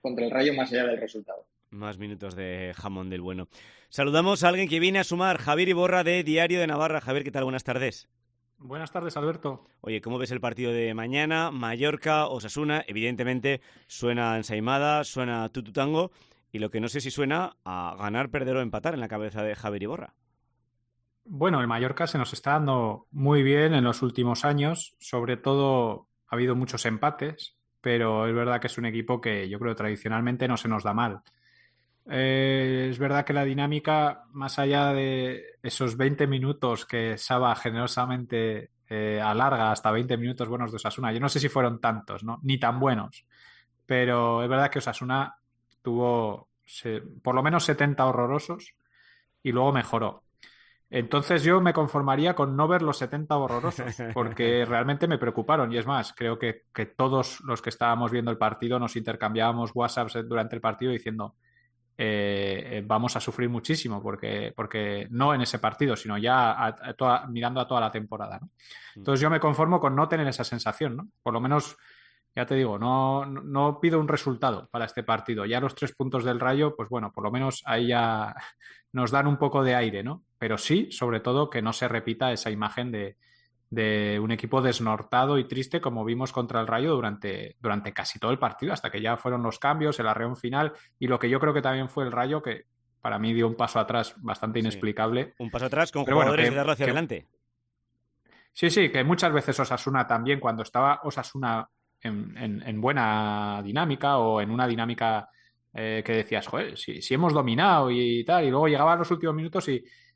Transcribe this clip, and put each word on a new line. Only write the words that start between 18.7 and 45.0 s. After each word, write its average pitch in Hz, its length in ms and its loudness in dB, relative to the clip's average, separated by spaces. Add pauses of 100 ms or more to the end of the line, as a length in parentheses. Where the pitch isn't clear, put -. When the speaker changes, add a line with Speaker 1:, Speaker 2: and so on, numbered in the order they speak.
Speaker 2:
en 143 60 -6
la 113 80 -6
cabeza 107 360 -4
de 107 100 -2
Javier 104 300 -6
Iborra. 123 300 -8 (1120)
Speaker 3:
Bueno, 165 340 2
el 120 80 2
Mallorca 127 400 0
se 156 100 -2
nos 123 140 -2
está - 200 -2
dando 131 600 0
muy 143 320 4
bien 147 300 6
en 131 100 4
los 117 180 2
últimos 120 420 0
años, 147 540 0
sobre 120 380 -4
todo 135 720 2 (200)
ha - 60 -6
habido 123 220 2
muchos 123 300 -4
empates, 143 720 -4 (240)
pero 113 460 2
es 113 80 0
verdad 120 260 0
que 127 80 -2
es - 100 -10
un 120 80 -2
equipo 113 340 -2
que 101 280 -2
yo 101 120 -6
creo 117 160 -2
tradicionalmente 113 720 -2
no 123 80 0
se 113 120 -4
nos 107 140 0
da 107 120 0
mal. 110 260 0 (880)
Eh, 131 840 2
es 120 80 -4
verdad 143 260 2
que 147 80 0
la 143 120 2
dinámica, 147 880 0
más 139 280 -6
allá 143 320 4
de 131 500 -2 (200)
esos 120 340 -2
veinte 139 320 2
minutos 135 580 0
que 113 320 -2
Saba 123 380 2
generosamente, 120 1120 -2 (180)
eh, 107 320 -2
alarga 110 520 2
hasta 107 180 0
veinte 120 260 0
minutos 120 320 -4
buenos 120 220 -4
de 113 60 -8
Osasuna, 113 360 -4
yo 117 60 -2
no 139 100 0
sé 139 120 0
si 143 80 2
fueron 120 320 0
tantos, 107 420 -2
¿no? 113 220 -8
Ni 135 160 2
tan 120 180 2
buenos, 127 460 0 (640)
pero 120 580 2
es 123 40 -2
verdad 135 220 2
que - 80 -4
Osasuna 127 580 -4 (460)